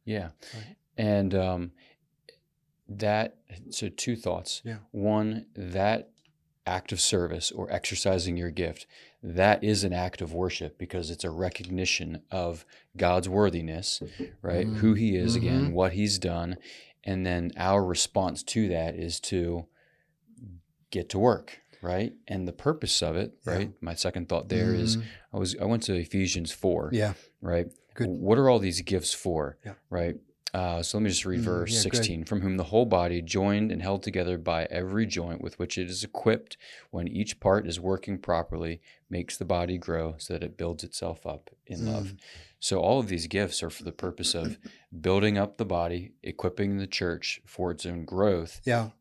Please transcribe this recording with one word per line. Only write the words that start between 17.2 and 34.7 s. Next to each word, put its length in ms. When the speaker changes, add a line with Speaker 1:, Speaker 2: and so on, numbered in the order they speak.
Speaker 1:
then 320
our 280
response 600
to 240
that 280
is 240
to 460
get 200
to 80
work, 420
right? 320
And 180
the 60
purpose 500
of 140
it, 180
Speaker 2:
Yeah. 60
Speaker 1:
right? 280
My 140
second 340
thought 200
there 260
is 220
Speaker 2:
Mm-hmm. 120
Speaker 1:
I 40
was, 220
I 40
went 200
to 100
Ephesians 580
four, 400
Speaker 2:
Yeah. 220
Speaker 1:
right? 260
Speaker 2:
Good. 140
Speaker 1:
What 300
are 100
all 100
these 240
gifts 320
for, 500
Speaker 2:
Yeah. 100
Speaker 1:
right? 260
Uh, 280
so 140
let 60
me 80
just 160
read 140
Speaker 2:
Mm, 40
Speaker 1:
verse 280
Speaker 2:
yeah, 180
good. 60
Speaker 1:
sixteen. 280
"From 160
whom 160
the 80
whole 220
body, 340
joined 500
and 120
held 200
together 360
by 320